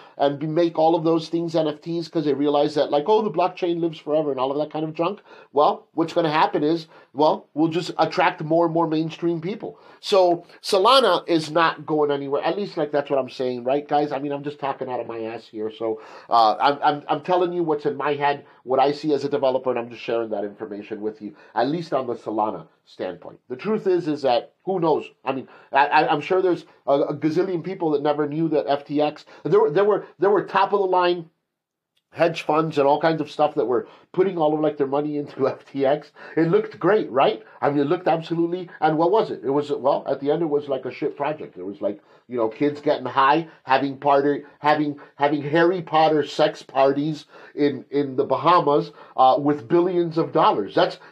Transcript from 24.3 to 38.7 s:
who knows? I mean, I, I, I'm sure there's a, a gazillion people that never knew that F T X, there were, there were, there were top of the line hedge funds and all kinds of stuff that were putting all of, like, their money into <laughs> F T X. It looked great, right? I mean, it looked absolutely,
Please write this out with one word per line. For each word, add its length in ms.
who 140
knows? 260
I 80
mean, 160
I, 140
I, 260
I'm 80
sure 200
there's 240
a, 60
a 220
gazillion 500
people 260
that 120
never 260
knew 220
that 180
F 160
T 160
X, 240
there 180
were, 100
there 140
were, 220
there 100
were 140
top 280
of 60
the 80
line 440
hedge 300
funds 360
and 80
all 140
kinds 200
of 100
stuff 240
that 120
were 200
putting 260
all 160
of, 60
like, 180
their 80
money 320
into 300
<laughs> 0
F 160
T 200
X. 280
It 120
looked 300
great, 320
right? 320
I 100
mean, 100
it 80
looked 200
absolutely, 640